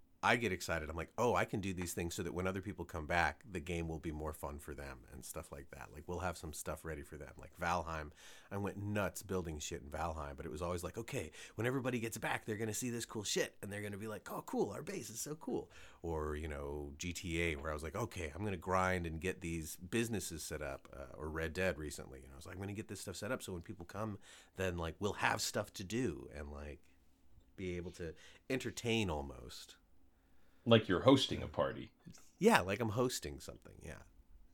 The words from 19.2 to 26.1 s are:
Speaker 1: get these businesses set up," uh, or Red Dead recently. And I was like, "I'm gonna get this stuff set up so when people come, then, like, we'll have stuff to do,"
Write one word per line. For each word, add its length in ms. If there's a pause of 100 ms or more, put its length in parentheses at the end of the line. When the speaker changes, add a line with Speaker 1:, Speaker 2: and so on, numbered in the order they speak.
Speaker 1:
get 200
these 360
businesses 680
set 200
up," 300
uh, 240
or 120
Red 240
Dead 260
recently. 460
And 80
I 40
was 80
like, 120
"I'm 40
gonna 120
get 160
this 140
stuff 120
set 160
up 100
so 120
when 100
people 240
come, 320 (380)
then, 220
like, 200
we'll 140
have 280
stuff 340
to 100
do," 500